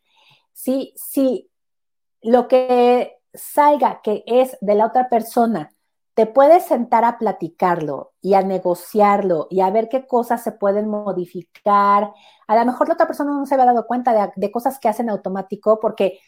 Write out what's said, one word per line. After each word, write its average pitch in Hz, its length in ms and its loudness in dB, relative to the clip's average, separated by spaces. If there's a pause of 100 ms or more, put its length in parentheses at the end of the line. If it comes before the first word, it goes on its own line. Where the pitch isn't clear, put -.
(520)
Sí, 262 440 -6
sí, - 540 -4 (720)
lo 247 260 2
que 247 680 2 (160)
salga 294 680 0
que 208 240 -6
es 247 340 0
de 202 140 0
la 214 120 2
otra 254 220 0
persona, 226 680 -2 (400)
te 220 120 2
puedes 285 380 6
sentar 240 400 0
a 233 140 -2
platicarlo 170 1000 -4
y 190 140 0
a 190 80 4
negociarlo 190 1080 0
y 185 100 -2
a 185 100 2
ver 220 180 -2
qué 262 180 -6
cosas 240 360 -2
se 214 100 -6
pueden 208 360 -2
modificar. 202 1200 -2 (340)
A 214 100 2
lo 240 100 4
mejor 247 220 -2
la 330 60 0
otra 330 120 2
persona 285 260 -6
no 277 140 -6
se 277 80 -2
había 254 120 4
dado 233 200 2
cuenta 247 260 -2
de, 202 240 0
de 202 160 -4
cosas 262 260 -4
que 233 100 -2
hacen 233 200 -4
automático 196 720 -2
porque 208 480 -2